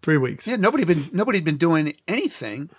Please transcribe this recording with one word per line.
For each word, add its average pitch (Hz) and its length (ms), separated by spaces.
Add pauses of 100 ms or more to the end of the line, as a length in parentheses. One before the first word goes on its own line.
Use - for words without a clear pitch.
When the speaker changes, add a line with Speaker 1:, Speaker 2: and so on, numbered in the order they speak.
Speaker 1:
three 156 160
weeks. 127 280
Speaker 2:
Yeah, 240 120
nobody 233 260
been, 160 300
nobody 208 260
been 156 180
doing 156 360 (140)
anything, 147 720